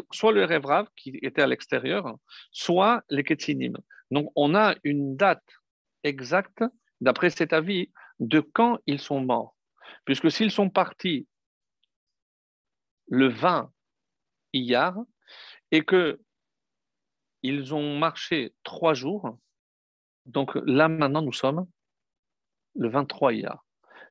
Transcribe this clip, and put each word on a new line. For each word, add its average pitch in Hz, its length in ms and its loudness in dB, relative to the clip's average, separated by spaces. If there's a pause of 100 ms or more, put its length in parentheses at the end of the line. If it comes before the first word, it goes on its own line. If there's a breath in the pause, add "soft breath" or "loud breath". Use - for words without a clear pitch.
(120)
soit 220 200 2
le 202 140 4
Rêve 160 200 0
Rav 160 300 0
qui 131 260 -16
était 127 200 -2
à 135 60 4
l'extérieur, 127 680 -4 (340 loud breath)
soit 196 580 2
les 143 140 -2
Kétinim. 135 500 -4 (360 soft breath)
Donc 147 260 -2
on 147 200 4
a 208 280 4
une 143 320 -2
date 185 320 2 (560)
exacte, 147 600 -4 (380)
d'après 131 280 2
cet 160 240 -2
avis, 175 380 -2 (280 loud breath)
de 120 200 2
quand 226 480 2
ils 143 120 -2
sont 139 220 -4
morts. 117 340 -2 (500 loud breath)
Puisque 135 260 2
s'ils 214 200 0
sont 196 180 2
partis 180 580 -2 (1800)
le 131 200 4
vingt 131 440 0 (840)
Iyar, 131 440 0 (720 loud breath)
et 156 120 4
que 175 360 2 (1200)
ils 135 300 -4
ont 147 260 -4
marché 156 540 -2 (100)
trois - 300 0
jours, 143 440 -6 (880)
donc 135 300 -4 (100)
là 139 220 6
maintenant 156 340 0
nous 139 120 -4
sommes 156 340 -2 (1080)
le 220 120 -2
vingt-trois 135 460 0
Iyar. - 320 -8 (460 loud breath)